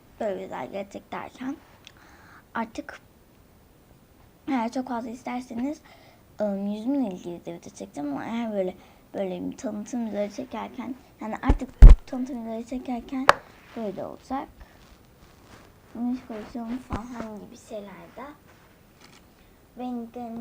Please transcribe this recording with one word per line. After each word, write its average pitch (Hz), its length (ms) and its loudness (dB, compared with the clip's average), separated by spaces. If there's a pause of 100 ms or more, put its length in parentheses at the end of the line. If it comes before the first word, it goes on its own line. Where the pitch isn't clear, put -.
(200)
böyle 196 240 -4
videolar - 200 -8
gelecek 196 480 -10
derken 254 440 -8 (1000)
artık - 460 -8 (1500)
eğer 233 240 0
çok 262 160 -4
fazla 247 220 -6
isterseniz, 254 720 -6 (600)
ım, 202 260 0
yüzümle 214 480 0
ilgili 175 300 -10
de 170 100 -10
video 175 180 -16
çekeceğim 277 400 -8
ama 269 120 -6
eğer 226 280 -4
böyle, 185 220 0 (400)
böyle 185 360 -4
bir - 60 -10
tanıtım 214 500 -6
videoları 208 240 -4
çekerken, 226 640 -10 (260)
yani 220 220 -6
artık 254 260 4 (380)
tanıtım 254 360 -6
videoları 226 220 -6
çekerken 254 640 -6 (500)
böyle 190 280 -6
olacak. 269 440 -8 (1500)
Güneş 247 260 -4
pozisyonu 233 580 -10
falan 226 640 -10
gibi 208 160 -18
şeylerde. 202 680 -14 (1500)
Benim 240 280 -6 (340)